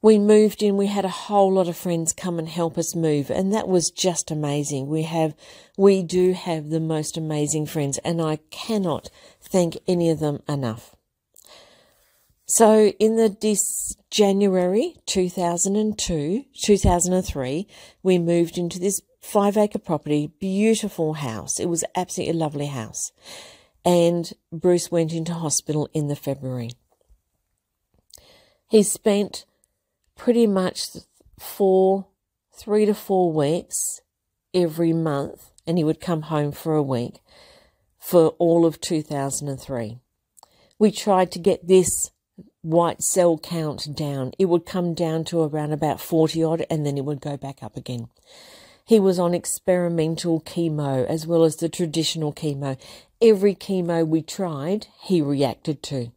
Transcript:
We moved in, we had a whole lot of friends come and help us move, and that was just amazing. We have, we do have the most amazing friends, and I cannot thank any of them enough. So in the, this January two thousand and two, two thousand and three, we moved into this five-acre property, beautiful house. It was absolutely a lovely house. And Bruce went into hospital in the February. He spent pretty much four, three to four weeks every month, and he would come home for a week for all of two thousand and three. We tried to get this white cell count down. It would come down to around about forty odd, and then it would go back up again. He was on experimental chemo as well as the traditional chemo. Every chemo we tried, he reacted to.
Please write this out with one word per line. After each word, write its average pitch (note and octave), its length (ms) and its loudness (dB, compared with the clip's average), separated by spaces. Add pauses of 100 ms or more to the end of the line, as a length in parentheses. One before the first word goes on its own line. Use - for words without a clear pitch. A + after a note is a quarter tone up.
We G#3+ 180 8
moved G#3+ 420 4
in, G3+ 140 2
we G3+ 120 0
had G3+ 180 -2
a F#3 40 -2
whole G3 440 2
lot F3+ 160 2
of E3+ 80 -8
friends E3+ 340 -4
come F3 260 -6
and E3 120 -6
help E3 280 -4
us E3 160 -4
move, D3+ 380 0
and F#3+ 220 0
that G#3+ 160 -2
was F3+ 200 2
just - 420 -4
amazing. D3 560 -4
We D#3+ 160 -2
have, D#3+ 300 -2 (440)
we G3 260 6
do F3+ 300 2
have D#3+ 360 -6
the D#3+ 120 -2
most D#3 340 -4
amazing D3+ 520 -4
friends, C#3+ 320 -4
and E3 220 -4
I D#3 180 -2 (120)
cannot F#3+ 580 -4 (320)
thank F3 360 0 (100)
any E3+ 220 2
of D#3 100 0
them D3 300 -2
enough. B2+ 480 -6 (1500)
So G#3+ 400 6 (120)
in A3 160 4
the, A3 140 4
this - 680 -4 (160)
January G3 920 2
two F#3 240 0
thousand F3 480 -2
and G#3+ 200 -2
two, E3+ 460 -2 (100)
two - 240 4
thousand F3+ 360 2
and F#3 120 0
three, C#3+ 400 -4 (380)
we F#3 140 4
moved E3+ 400 0
into F3 220 -4
this G3 200 -2 (220)
five-acre G3+ 580 0
property, D3 580 -4
beautiful F#3+ 760 0
house. B2 480 -8
It - 60 -2
was E3+ 180 -2 (100)
absolutely F3 400 -4
a D#3+ 80 -2
lovely C#3+ 240 -6
house. A#2 460 -10 (720)
And F3 480 2 (180)
Bruce F3 400 0
went E3 220 0
into E3 200 -4
hospital D3+ 600 -4
in D3 160 -2
the C#3+ 80 -4
February. C3 540 -8 (2000)
He G#3+ 160 6
spent - 640 -2 (680)
pretty A#3 300 2
much F#3+ 440 -2 (500)
four, F#3+ 680 2 (500)
three G#3+ 300 0
to G#3 80 2
four F#3 400 0
weeks - 680 -2 (520)
every E3 400 0
month, D#3 560 -4 (160)
and E3+ 140 0
he D#3+ 40 2
would D#3 160 0
come D#3+ 240 -4
home D3+ 280 -2
for D#3+ 240 -4
a D3+ 80 2
week B2+ 320 -4 (800)
for E3 300 4 (100)
all E3+ 260 4
of D#3+ 160 2
two D#3 220 -2
thousand C#3 460 -6
and C3+ 120 -8
three. A#2 380 -8 (800)
We G#3+ 140 4
tried F#3 400 0
to F3+ 80 -10
get E3+ 280 0
this F#3 440 4 (500)
white E3 400 0
cell E3+ 380 2
count D#3 560 -6
down. C#3 420 -6
It F#3+ 80 4
would E3+ 200 0
come F3 280 -4
down D#3+ 320 -2
to E3+ 160 -2
around D3+ 320 -2
about D3+ 260 -2
forty D#3+ 440 2
odd, E3 260 0
and D3+ 160 -2
then C#3+ 120 -2
it C3+ 80 -4
would D3 140 -6
go C#3+ 160 -8
back C#3 280 -14
up A2 120 -14
again. B2 320 -10 (800)
He A3+ 140 6
was F#3+ 180 4
on F3 160 2
experimental E3+ 1080 -2
chemo D3 640 -2
as D#3+ 180 -4
well E3 180 4
as D#3 120 2
the E3 140 -4
traditional D#3 600 -4
chemo. C#3 460 -6 (420)
Every G3+ 360 6
chemo E3+ 500 -2
we D#3+ 160 2
tried, E3+ 680 -6 (140)
he F3 220 2
reacted C#3 600 -2
to. A#2+ 340 -8